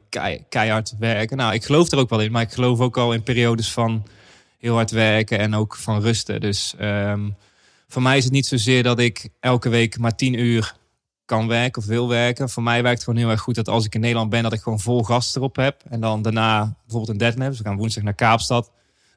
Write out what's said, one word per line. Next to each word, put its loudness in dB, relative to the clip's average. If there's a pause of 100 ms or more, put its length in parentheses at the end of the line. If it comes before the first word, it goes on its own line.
kei-, -6
keihard 0
werken." -2
Nou, 0
ik -4
geloof 4
er 0
ook 2
wel 0
in. -2
Maar 0
ik -6
geloof 2
ook 0
al 2
in -2
periodes 0
van -2 (520)
heel -2
hard 2
werken 2
en 0
ook -2
van -2
rusten. -2
Dus, -4
ehm, -2 (600)
voor -2
mij 4
is 2
het -2
niet 2
zozeer 2
dat 2
ik 0 (120)
elke 2
week 2
maar 0
tien 0
uur 0 (500)
kan 0
werken 0
of -6
wil 0
werken. 0
Voor -6
mij 2
werkt 2
het -12
gewoon 0
heel 2
erg 0
goed -4
dat -2
als 2
ik -8
in -2
Nederland 0
ben, 2
dat -2
ik -4
gewoon -4
vol 0
gas 0
erop -4
heb. 0
En -6
dan -2
daarna 0
bijvoorbeeld -6
een -4
deadlift. 0
Dus -8
we -8
gaan -4
woensdag -4
naar -2
Kaapstad. 2 (460)